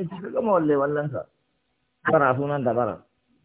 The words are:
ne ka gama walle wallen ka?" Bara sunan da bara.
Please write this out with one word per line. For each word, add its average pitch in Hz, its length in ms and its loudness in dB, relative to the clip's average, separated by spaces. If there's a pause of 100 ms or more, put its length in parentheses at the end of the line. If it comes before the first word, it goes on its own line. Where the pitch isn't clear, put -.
ne 170 40 -8
ka 185 220 -12
gama 226 220 -2
walle 156 240 2
wallen 147 360 0
ka?" 104 140 -8 (840)
Bara 139 240 4
sunan 143 280 -2
da 120 100 2
bara. 110 260 -2 (460)